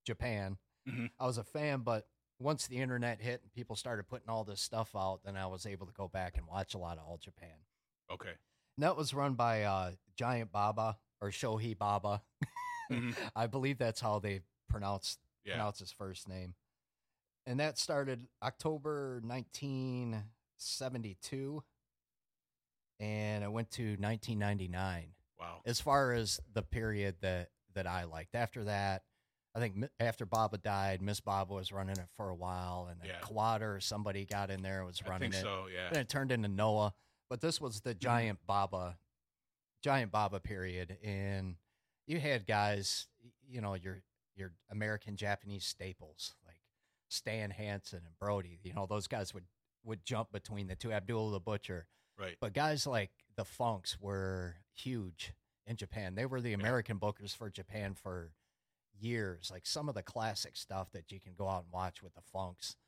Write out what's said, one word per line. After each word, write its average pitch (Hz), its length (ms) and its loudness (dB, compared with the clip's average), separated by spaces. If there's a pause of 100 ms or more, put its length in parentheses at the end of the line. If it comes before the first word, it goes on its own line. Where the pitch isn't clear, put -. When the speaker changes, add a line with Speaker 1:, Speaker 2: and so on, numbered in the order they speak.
Speaker 1:
Japan. 104 520 0 (320)
Speaker 2:
Mm-hmm. 120 160 -2 (140)
Speaker 1:
I 131 80 0
was 120 100 2
a 110 60 -2
fan, 147 380 0
but 113 260 2 (320)
once 143 260 2
the 127 120 -4
internet 123 440 0
hit 123 220 -2
and 101 100 -20
people 117 220 -6
started 107 320 -2
putting 123 200 -10
all 113 160 0
this 101 160 -6
stuff 110 360 0
out, 95 280 0
then 98 140 -4
I 95 80 -2
was 92 220 -6
able 95 180 -6
to - 80 -16
go 98 140 -4
back 90 300 -2
and 87 100 -2
watch 92 260 -2
a 104 60 -4
lot 85 180 -4
of 78 80 -12
All 82 140 -10
Japan. 85 340 -18 (580)
Speaker 2:
Okay. 92 180 -8 (480)
Speaker 1:
And 143 60 2
that 160 140 4
was 147 160 -2
run 139 220 2
by, 117 300 6
uh, 95 260 2 (240)
Giant 120 360 2
Baba 107 460 4 (240)
or 101 80 0
Shohei 110 480 0
Baba. 101 460 4 (180)
<laughs> 960 500 -4
Speaker 2:
Mm-hmm. 120 200 2 (240)
Speaker 1:
I 117 120 4
believe 135 300 2
that's 117 240 2
how 107 180 4
they 98 220 0 (260)
pronounce, 101 500 0 (280)
Speaker 2:
Yeah. 98 80 -2
Speaker 1:
pronounce 104 260 0
his 92 140 -10
first 95 340 -8
name. 92 280 -8 (880)
And 127 160 0
that 151 160 0
started 135 500 0 (160)
October 143 800 -2
nineteen 123 1040 -2 (320)
seventy-two, 131 1080 -4 (1400)
and 107 440 0
it 101 80 -2
went 113 200 -2
to 107 260 0
nineteen 107 420 0
ninety-nine. 92 760 0 (260)
Speaker 2:
Wow. 85 260 -8
Speaker 1:
As 120 140 2
far 139 340 8
as 113 260 2 (140)
the 113 80 2
period 104 600 2
that, 90 280 2 (240)
that 92 140 0
I 87 160 0
liked. 80 320 -8
After 117 300 0
that, 98 380 2 (520)
I 113 40 0
think 110 160 2
mi-, 101 120 0 (120)
after 117 260 2
Baba 110 320 4
died, 98 440 2
Miss 101 180 0
Baba 98 340 2
was 95 180 -4
running 98 260 0
it 90 180 -6
for 101 140 -4
a 90 60 -4
while, 90 560 -2
and 87 100 -10
then 85 80 -10
Speaker 2:
Yeah. 87 120 -8
Speaker 1:
Kawada 107 560 2
or - 20 -6
somebody 101 460 -2
got 101 260 0
in 95 100 -2
there 95 180 0
and 92 80 -4
was 90 180 -6
Speaker 2:
I 95 40 -2
Speaker 1:
running 92 220 0
Speaker 2:
think 95 120 0
Speaker 1:
it. - 20 0
Speaker 2:
so, 95 280 0
yeah. 90 180 -2
Speaker 1:
Then 156 100 2
it 120 80 -2
turned 135 220 2
into 113 160 4
Noah. 104 460 6 (360)
But 123 120 -4
this 160 200 2
was 117 200 -4
the 123 100 -2
Speaker 2:
Mm-hmm. 98 80 -4
Speaker 1:
Giant 117 460 4
Baba, 95 520 2 (840)
Giant 135 300 4
Baba 101 300 4
period, 92 640 -4
and 98 520 -2 (500)
you 160 140 0
had 135 260 2
guys, 104 640 4 (160)
y-, 120 80 -20 (180)
you 123 120 -4
know, 101 120 0
your, 95 280 -6 (340)
your 95 160 -8 (180)
American 107 460 -2
Japanese 101 500 -4
staples, 92 680 -8 (100)
like - 140 -20 (500)
Stan 107 420 -2
Hansen 101 540 -4
and 82 140 -20
Brody. 95 440 0
You 90 100 -8
know, 98 120 0
those 101 220 0
guys 107 260 -2
would, 92 120 -12 (400)
would 110 180 -6
jump 110 300 0
between 101 340 -6
the 92 80 -4
two, 113 160 -4
Abdullah 110 400 2
the 98 80 0
Butcher. 92 480 -2 (320)
Speaker 2:
Right. 92 220 -6
Speaker 1:
But 107 120 -2
guys 147 320 4
like 117 260 2 (260)
the 104 80 -2
Funks 110 540 -2
were 95 580 0 (160)
huge 107 580 -4 (340)
in 113 120 -4
Japan. 95 380 -4
They 113 100 2
were 127 160 0
the 120 80 0
Speaker 2:
Yeah. 107 80 2
Speaker 1:
American 110 400 2
bookers 104 360 0
for 110 160 -8
Japan 98 440 -4
for 90 380 -6 (680)
years. 104 500 -2
Like, 92 160 -10
some 147 220 -2
of 135 80 -2
the 98 80 -2
classic - 540 -2
stuff 95 340 -4
that 87 220 -12
you 95 80 -12
can 92 120 -16
go 95 140 -2
out 95 160 0
and 85 80 -16
watch 92 320 -2
with 90 100 -18
the - 80 -20
Funks. - 540 -6 (120)